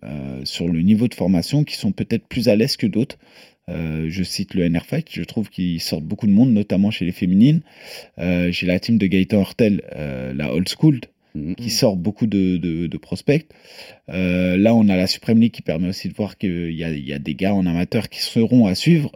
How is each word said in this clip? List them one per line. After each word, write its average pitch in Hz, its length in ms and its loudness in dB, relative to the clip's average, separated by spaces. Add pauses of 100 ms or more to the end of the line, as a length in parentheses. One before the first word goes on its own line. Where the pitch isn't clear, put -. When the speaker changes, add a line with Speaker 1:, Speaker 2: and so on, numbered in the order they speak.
Speaker 1:
euh, 67 400 -10
sur - 240 -6
le 82 140 0
niveau 107 240 4
de 110 80 -8
formation 95 480 0
qui - 140 -4
sont 104 160 -2
peut-être - 340 -4
plus 123 220 -2
à 104 80 4
l'aise 113 200 0
que - 120 0
d'autres. 107 300 -2 (500)
Euh, 80 400 -6
je 90 160 -4
cite - 300 -8
le 92 100 0
N 82 120 0
R 85 80 -2
Fight, 156 240 -4
je - 140 -10
trouve 101 260 -6
qu'ils 87 320 -4
sortent 78 240 -6
beaucoup 101 220 -6
de 101 60 4
monde, 120 200 6
notamment 101 380 2
chez 98 140 -4
les 87 80 -2
féminines. 107 500 4 (560)
Euh, 87 320 0
j'ai 90 160 -4
la 90 140 2
team 117 180 2
de 98 80 4
Gaëtan 95 340 2
Hurtel, 104 420 2 (120)
euh, 65 400 -8
la 69 180 -4
Old 90 160 0
School, 147 320 2 (340)
Speaker 2:
Mhm. 80 200 -8
Speaker 1:
qui 120 160 -8
sort 107 260 2
beaucoup 104 300 -2
de, 95 320 2
de, 82 300 -4
de 76 100 -8
prospects. - 480 -2 (640)
Euh, 90 480 0
là, 110 160 6
on 113 160 6
a 95 80 2
la 92 80 2
Supreme 113 340 0
League 113 120 4
qui - 100 -18
permet 87 260 -4
aussi 95 220 -8
de - 40 -12
voir 101 220 -6
qu'il 87 380 -4
y 80 100 -8
a, 82 60 -6
il 73 180 -8
y 71 60 -8
a 71 40 -8
des 73 160 -8
gars 98 200 -2
en 95 100 0
amateur 90 460 -2
qui - 100 -14
seront 120 460 2
à 92 80 0
suivre. 151 420 2